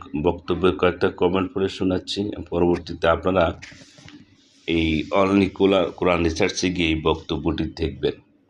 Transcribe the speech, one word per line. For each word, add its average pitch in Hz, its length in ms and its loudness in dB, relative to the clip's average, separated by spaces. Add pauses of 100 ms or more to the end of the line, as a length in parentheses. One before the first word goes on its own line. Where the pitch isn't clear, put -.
(220)
বক্তব্যের 87 540 0
কয়েকটা 87 320 2
কমেন্ট 90 460 0
পড়ে 95 140 -2
শোনাচ্ছি। 95 640 -4 (200)
পরবর্তীতে 85 580 0
আপনারা 87 520 2 (1040)
এই 80 440 0
Only 98 380 4
কোলা-, 98 420 2
কোরআন 87 340 0
রিসার্চে 87 460 0
গিয়ে 85 180 0
এই 80 120 0
বক্তব্যটি 80 640 -2
দেখবেন, 73 480 -4 (380)